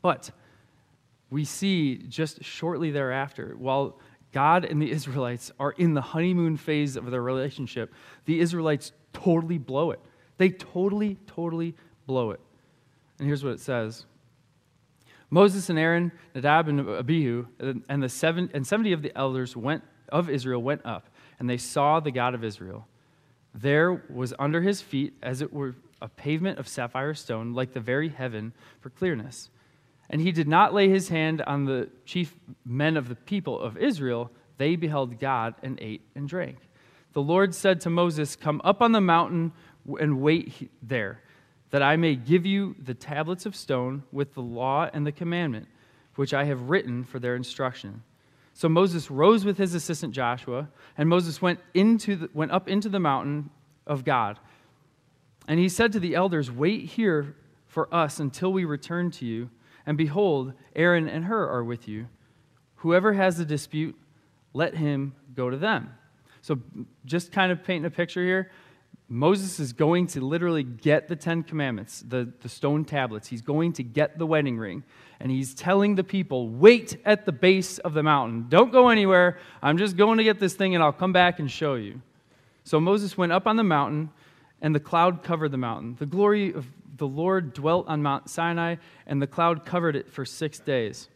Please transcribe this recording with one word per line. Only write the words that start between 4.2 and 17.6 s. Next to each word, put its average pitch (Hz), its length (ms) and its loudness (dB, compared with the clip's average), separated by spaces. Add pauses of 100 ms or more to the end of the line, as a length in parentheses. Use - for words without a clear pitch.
God 160 340 4
and 151 160 0
the 147 80 0
Israelites 127 720 -6
are 139 140 -2
in 170 200 2
the 143 80 2
honeymoon 165 560 0
phase 147 380 -2
of 123 160 -8
their 127 100 -2
relationship, 131 720 -6 (320)
the 160 140 0
Israelites 160 540 0 (200)
totally 165 460 0
blow 135 320 -2
it. - 80 -8 (380)
They 185 120 6
totally, 196 680 -4 (100)
totally 170 480 -6 (320)
blow 127 240 -2
it. - 80 -10 (800)
And - 80 -4
here's 143 160 -2
what 127 100 -4
it - 60 -10
says. 113 480 -6 (1200)
"Moses 190 400 4
and 165 80 0
Aaron, 170 340 2 (220)
Nadab 147 340 2
and 143 120 2
Abihu, 123 640 -2 (140)
and 135 420 -6